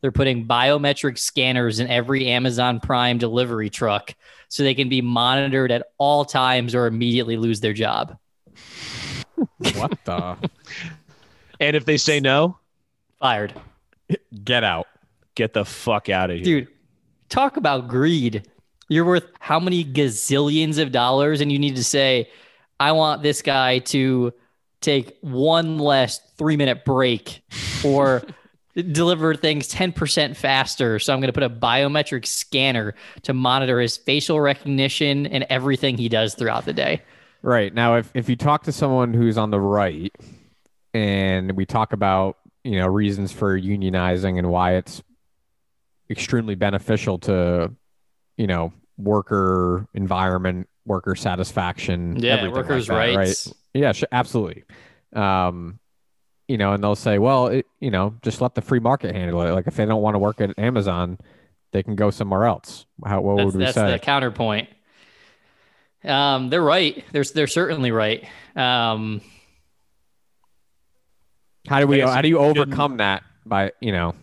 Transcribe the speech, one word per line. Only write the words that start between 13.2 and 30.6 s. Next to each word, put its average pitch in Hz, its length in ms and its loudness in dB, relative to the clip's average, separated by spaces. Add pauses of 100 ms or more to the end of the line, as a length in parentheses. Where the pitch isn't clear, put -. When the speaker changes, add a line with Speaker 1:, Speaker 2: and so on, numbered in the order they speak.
Speaker 2:
Get 120 220 2
out. 85 220 -2 (480)
Speaker 3:
Get 110 180 -2
the 104 100 0
fuck - 460 -4
outta 92 260 0
here. 87 80 -8
Speaker 1:
Dude, 151 240 0 (640)
talk 269 260 0
about 139 320 -2
greed. 123 580 0 (440)
You're 165 160 2
worth 175 180 2 (160)
how 160 200 0
many 180 260 0
gazillions 147 960 0
of 143 120 0
dollars, 135 480 2
and 147 120 0
you 139 60 0
need 139 200 0
to 123 60 -2
say, 131 460 2 (500)
"I 147 120 4
want 156 320 2
this 147 180 0
guy 131 380 2
to 127 540 0 (480)
take 139 400 -2
one 160 580 0
less 135 400 2 (180)
three-minute 147 480 0
break 127 560 0 (440)
or 139 360 4 (300)
<laughs> - 240 -20
deliver 165 580 0
things 151 360 -2
ten 180 240 -2
percent 147 420 0
faster. 131 640 0